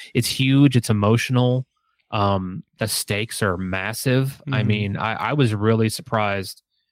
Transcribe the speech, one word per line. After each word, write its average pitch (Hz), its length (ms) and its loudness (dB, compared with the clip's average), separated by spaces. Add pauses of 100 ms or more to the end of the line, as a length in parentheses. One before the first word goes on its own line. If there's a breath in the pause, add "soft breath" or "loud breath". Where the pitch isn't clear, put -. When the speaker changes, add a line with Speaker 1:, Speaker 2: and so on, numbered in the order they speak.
(160 loud breath)
Speaker 1:
it's 120 120 0
huge. 135 480 4
It's 117 140 2
emotional. 123 800 2 (420)
Um, 98 540 -2 (160)
the 113 80 -2
stakes - 560 -4
are 92 140 0
massive. 110 840 -2 (100)
I 107 80 0
Speaker 2:
Mm-hmm. 104 80 0
Speaker 1:
mean, 104 300 0
I, 110 160 -2
I 117 200 -4
was 131 200 2
really 110 360 2
surprised 101 720 -4 (300)